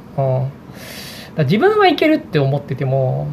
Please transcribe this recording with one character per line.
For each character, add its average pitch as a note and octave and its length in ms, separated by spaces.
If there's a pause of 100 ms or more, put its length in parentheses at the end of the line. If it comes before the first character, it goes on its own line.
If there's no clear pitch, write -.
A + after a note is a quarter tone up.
(180)
う C#3+ 40
ん。 C3 220
だ - 0
か C3+ 80 (880)
ら D#3+ 60
自 D3+ 160
分 G#4 180
は G4+ 100
い D#4 80
け D#4+ 120
る D#4 80
っ - 40
て - 200
思 C#3 180
っ C#3 40
て - 140
て C#3 100
も、 C3+ 480